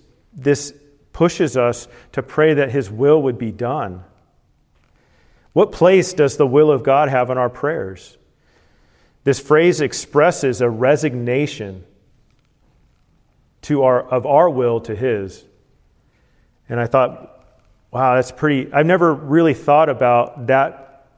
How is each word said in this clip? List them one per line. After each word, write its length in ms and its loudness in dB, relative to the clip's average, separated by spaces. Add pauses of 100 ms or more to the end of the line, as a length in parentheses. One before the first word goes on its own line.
(340)
this 400 -4 (400)
pushes 420 -2
us 320 -2 (240)
to 100 -6
pray 300 0
that 180 0
his 200 -4
will 320 2
would 160 -2
be 120 -8
done. 540 -8 (1500)
What 180 2
place 400 2
does 240 0
the 100 2
will 240 4
of 120 0
God 260 2
have 220 -2
in 80 -4
our 100 0
prayers? 680 -8 (1080)
This 160 0
phrase 400 2
expresses 800 -2
a 100 0
resignation 1120 -2 (1800)
to 200 -2
our, 180 4
of 240 -4
our 240 4
will 340 0
to 120 -8
his. 500 -4 (1200)
And 100 -6
I 80 -2
thought, 580 -2 (460)
"Wow, 240 0
that's 160 0
pretty," 420 -4
I've 140 2
never 260 2
really 420 2
thought 340 2
about 580 0
that 720 -2